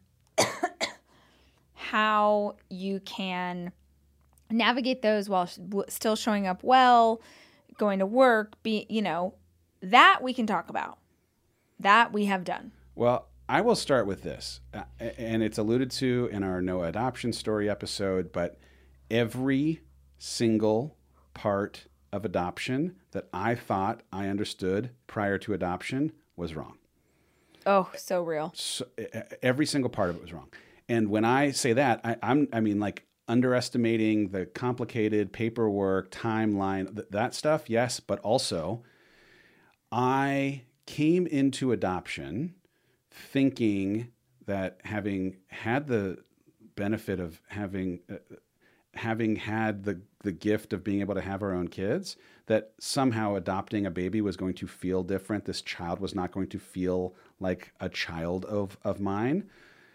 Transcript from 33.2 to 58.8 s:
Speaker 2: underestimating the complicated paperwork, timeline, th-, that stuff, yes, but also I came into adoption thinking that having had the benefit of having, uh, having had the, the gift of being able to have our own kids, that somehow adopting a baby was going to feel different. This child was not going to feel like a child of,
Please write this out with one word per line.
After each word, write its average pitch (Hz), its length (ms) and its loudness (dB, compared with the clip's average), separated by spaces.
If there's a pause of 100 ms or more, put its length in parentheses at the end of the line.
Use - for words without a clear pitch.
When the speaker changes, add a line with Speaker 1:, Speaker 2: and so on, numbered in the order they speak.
Speaker 2:
underestimating 117 1000 2
the 92 180 -4
complicated 107 840 -2
paperwork, 101 800 0
timeline, 101 880 -2
th-, 104 140 -10
that 107 240 -2
stuff, 151 340 0
yes, 120 320 0
but - 200 -4
also 107 640 -2 (1080)
I 139 720 2 (240)
came 170 400 2
into 135 460 2
adoption 92 800 -4 (560)
thinking 117 1040 0 (340)
that 95 380 -4
having 98 520 -4 (120)
had 139 400 -4
the 101 300 0 (580)
benefit 101 420 -4
of 82 300 -8
having, 95 500 -6 (100)
uh, 104 100 -12 (760)
having 113 420 -2
had 107 460 -4
the, 98 180 -4 (220)
the 101 80 -2
gift 104 420 -2
of 92 120 -4
being 101 160 -2
able 98 140 -2
to 95 60 -4
have 95 220 -6
our 101 100 -2
own 90 140 -2
kids, 110 500 -4 (300)
that 110 320 0
somehow 110 560 0
adopting 98 500 -2
a 95 60 -2
baby 92 300 -2
was 98 160 -2
going 92 180 -4
to - 140 -10
feel 92 340 -2
different. 95 440 -4
This 90 140 -6
child 90 380 -6
was 98 160 -6
not 90 160 -4
going 95 200 -6
to 101 100 -8
feel 90 560 -4 (240)
like 92 400 -4
a 95 80 -4
child 85 560 -6
of, 101 400 -4